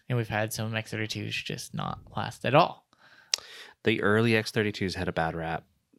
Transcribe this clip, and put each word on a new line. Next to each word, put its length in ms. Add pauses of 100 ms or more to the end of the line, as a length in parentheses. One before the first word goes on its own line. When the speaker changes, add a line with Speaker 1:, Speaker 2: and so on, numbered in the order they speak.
Speaker 1:
and 80
we've 120
had 240
some 220
X 140
thirty-twos 460
just 400
not 240 (180)
last 280
at 100
all. 320 (960)
Speaker 2:
The 180
early 340
X 160
thirty-twos 440
had 120
a 60
bad 220
rap. 280 (360)